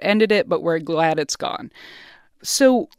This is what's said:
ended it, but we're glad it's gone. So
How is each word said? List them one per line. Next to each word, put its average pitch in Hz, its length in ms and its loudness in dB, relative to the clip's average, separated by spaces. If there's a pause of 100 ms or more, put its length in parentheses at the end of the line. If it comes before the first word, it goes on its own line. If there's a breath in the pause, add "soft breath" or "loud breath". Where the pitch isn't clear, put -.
ended 214 280 2
it, 208 160 2
but 165 140 0
we're 165 180 0
glad 160 380 0
it's 151 180 -4
gone. - 360 -8 (720 loud breath)
So 254 560 2